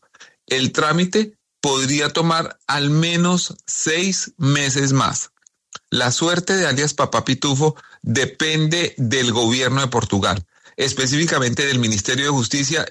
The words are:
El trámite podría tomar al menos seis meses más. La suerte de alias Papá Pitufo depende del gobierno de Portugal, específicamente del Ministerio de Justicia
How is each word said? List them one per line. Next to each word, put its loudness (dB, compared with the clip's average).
El 0
trámite 0
podría 0
tomar 0
al 0
menos 2
seis -2
meses 0
más. 0
La 0
suerte 0
de 2
alias 0
Papá 0
Pitufo 0
depende 0
del 0
gobierno 2
de 0
Portugal, 0
específicamente 0
del 0
Ministerio 0
de 0
Justicia -2